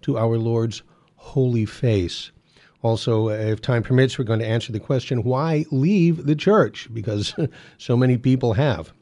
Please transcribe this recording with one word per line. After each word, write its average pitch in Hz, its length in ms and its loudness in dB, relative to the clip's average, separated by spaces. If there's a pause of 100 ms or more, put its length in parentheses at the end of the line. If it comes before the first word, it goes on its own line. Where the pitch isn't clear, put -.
to 117 140 -2
our 113 200 0
Lord's 113 460 -2 (320)
holy 123 500 0
face. 101 640 -2 (500)
Also, 113 480 0
if 107 320 -2
time 120 200 0
permits, 131 360 2
we're 131 80 -2
going 110 140 0
to 113 60 -4
answer 113 260 -2
the 107 80 -4
question, 123 440 -2
"Why 151 480 0
leave 165 560 2
the 151 80 2
church?" 185 580 2
Because 104 400 -4 (240)
<laughs> - 200 -20
so 120 200 0
many 127 180 4
people 127 380 2
have. 104 480 -2